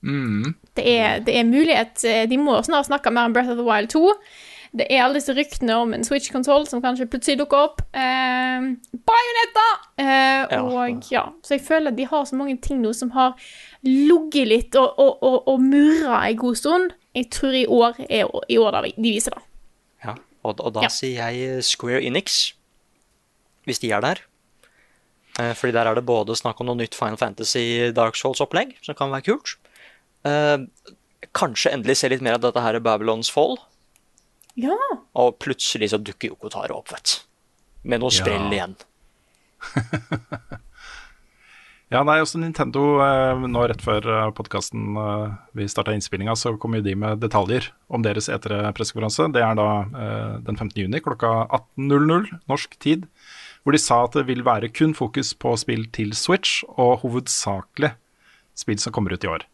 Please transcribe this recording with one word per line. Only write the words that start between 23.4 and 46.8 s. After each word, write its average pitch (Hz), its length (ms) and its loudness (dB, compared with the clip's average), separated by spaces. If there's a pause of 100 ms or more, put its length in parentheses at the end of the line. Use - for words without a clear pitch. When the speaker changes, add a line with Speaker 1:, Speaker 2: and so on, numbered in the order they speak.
Speaker 3:
hvis 123 160 -6
de 113 80 -2
er 104 100 0
der. 147 200 -2 (1120)
Eh, 117 180 -4
fordi 123 220 -2
der 113 160 4
er 110 40 0
det 123 120 -4
både 110 320 0
snakk - 240 -6
om 123 80 -6
noe 120 80 -4
nytt 113 160 -6
Final 110 240 -4
Fantasy 117 720 -2
Dark 113 240 2
Souls-opplegg, 160 680 -2
som - 140 -12
kan 139 160 -4
være 135 160 -6
kult. 240 300 -4 (680)
Eh, 147 400 2 (720)
kanskje 147 400 0
endelig 127 240 0
se 139 80 0
litt 127 160 0
mer 117 160 0
av 120 80 0
dette 120 160 0
her 113 160 0
Babylon's 110 500 0
Fall. 247 280 2 (1000)
Speaker 2:
Ja. 277 160 0 (400)
Speaker 3:
Og 123 240 2
plutselig - 540 -4
så 107 40 0
dukker 104 360 -8
Yoko - 180 -16
Taro - 300 -8
opp, - 100 -20
vet - 160 -8
du. - 840 -10
Med 120 140 0
noe 127 80 0
Speaker 1:
Ja. - 80 2
Speaker 3:
sprell 104 320 -2
igjen. 95 220 -6 (880)
Speaker 1:
<laughs> - 960 -10 (1300)
Ja, 131 160 2
nei, 151 160 4
også 165 160 -4
Nintendo, 143 640 0
eh, 131 320 2 (160)
nå 120 160 2
rett 113 160 -4
før, 107 240 0
eh, 110 240 0
podcasten, 104 640 -6
eh, 104 380 -4 (200)
vi 104 140 -6
startet 107 300 -4
innspillinga, 98 420 -4
så 113 180 -4
kom 113 200 -4
jo 107 40 -2